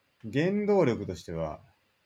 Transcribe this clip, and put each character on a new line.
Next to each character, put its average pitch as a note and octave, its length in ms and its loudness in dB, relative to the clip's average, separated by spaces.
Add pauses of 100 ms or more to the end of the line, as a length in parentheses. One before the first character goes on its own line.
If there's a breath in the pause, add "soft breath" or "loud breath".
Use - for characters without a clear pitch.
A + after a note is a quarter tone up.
(320)
原 F#3 340 0
動 G3 200 4
力 G#2 200 0
と F2+ 100 -6
し E2 100 -14
て F2+ 80 -10
は D#2+ 260 -4 (460)